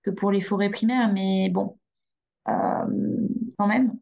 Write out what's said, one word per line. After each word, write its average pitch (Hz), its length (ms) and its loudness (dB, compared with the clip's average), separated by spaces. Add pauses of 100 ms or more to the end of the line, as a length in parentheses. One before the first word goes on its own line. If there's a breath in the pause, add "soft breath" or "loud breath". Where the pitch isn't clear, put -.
que 202 80 -2
pour 196 200 0
les 196 100 2
forêts 202 300 0
primaires, 226 420 2
mais 190 380 2
bon, 196 260 -2 (720)
euh, - 360 -2 (720)
quand 202 100 0
même. 233 340 2